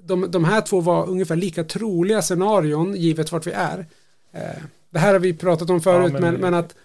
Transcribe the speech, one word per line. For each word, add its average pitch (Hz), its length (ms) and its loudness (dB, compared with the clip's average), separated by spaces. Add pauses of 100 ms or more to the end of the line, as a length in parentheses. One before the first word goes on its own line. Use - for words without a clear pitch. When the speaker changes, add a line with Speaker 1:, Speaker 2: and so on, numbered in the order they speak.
Speaker 1:
de, 180 300 -2
de 175 140 0
här 208 160 2
två 202 200 0
var 170 280 0
ungefär 185 260 -2
lika 175 280 -4
troliga 196 580 -2
scenarion 180 720 0
givet 160 360 -2
vart 165 160 -6
vi 175 40 -8
är. 185 340 -6 (480)
Eh, - 80 -12 (480)
det 170 100 -2
här 196 140 6
har 196 60 6
vi 180 140 2
pratat 170 360 0
om 175 120 2
förut, 180 320 4
Speaker 2:
Ja, 139 60 -4
men 170 140 2
Speaker 1:
men, 185 80 -2
men 180 120 0
att 170 320 -2